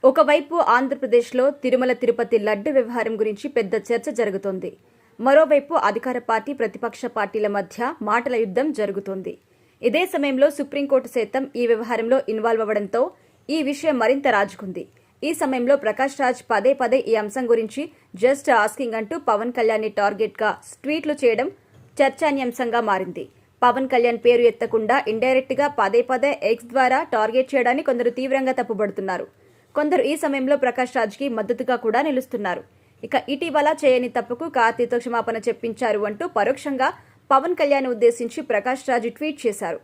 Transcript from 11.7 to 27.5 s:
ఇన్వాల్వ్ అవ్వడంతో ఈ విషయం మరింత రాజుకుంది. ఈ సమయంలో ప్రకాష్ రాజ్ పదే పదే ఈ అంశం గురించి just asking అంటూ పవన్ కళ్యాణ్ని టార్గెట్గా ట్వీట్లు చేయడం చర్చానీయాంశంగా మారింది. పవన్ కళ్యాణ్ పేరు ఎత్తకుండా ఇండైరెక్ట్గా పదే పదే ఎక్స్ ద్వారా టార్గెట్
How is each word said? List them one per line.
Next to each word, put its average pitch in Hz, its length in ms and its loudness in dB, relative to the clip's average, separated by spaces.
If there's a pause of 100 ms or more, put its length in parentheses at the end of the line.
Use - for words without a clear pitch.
ఇన్వాల్వ్ 220 320 0
అవ్వడంతో 214 500 0 (400)
ఈ 311 120 0
విషయం 285 360 -2
మరింత 269 300 2
రాజుకుంది. 202 580 -2 (380)
ఈ 311 100 -2
సమయంలో 262 420 0
ప్రకాష్ 269 440 -2
రాజ్ 254 300 0
పదే 226 220 2
పదే 254 260 0
ఈ - 160 0
అంశం 220 360 -2
గురించి 233 400 -2 (260)
just 262 300 2 (200)
asking 226 300 -4
అంటూ 220 220 -6
పవన్ 226 340 0
కళ్యాణ్ని 220 360 0
టార్గెట్గా 208 680 -2 (240)
ట్వీట్లు 302 300 -2
చేయడం 254 360 2 (540)
చర్చానీయాంశంగా 262 800 0
మారింది. 190 480 -4 (340)
పవన్ 254 260 2
కళ్యాణ్ 240 300 2
పేరు 240 240 4
ఎత్తకుండా 226 680 2
ఇండైరెక్ట్గా 262 680 0
పదే 233 240 2
పదే 254 400 0
ఎక్స్ 233 240 -2
ద్వారా 254 360 2
టార్గెట్ 247 520 0